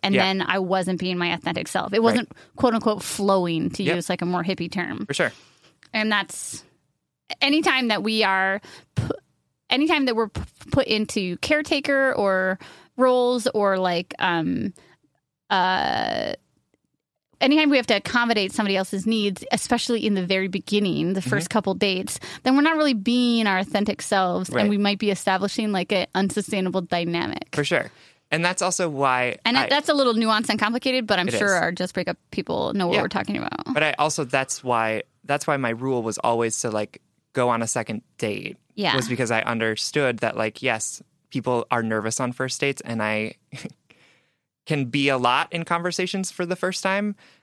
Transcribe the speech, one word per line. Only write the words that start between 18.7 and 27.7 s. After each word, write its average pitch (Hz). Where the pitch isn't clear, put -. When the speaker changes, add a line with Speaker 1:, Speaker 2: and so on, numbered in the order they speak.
Speaker 1:
else's 190
needs, 208
especially 240
in 208
the 190
very 190
beginning, 185
the 185
first 156
Speaker 2:
Mm-hmm. -
Speaker 1:
couple 196
dates, 190
then 262
we're 285
not 320
really 302
being 233
our 190
authentic 202
selves, 185
Speaker 2:
Right. 123
Speaker 1:
and 208
we 208
might 202
be 208
establishing, 196
like, 180
an 190
unsustainable 190
dynamic. 170
Speaker 2:
For 147
sure. 143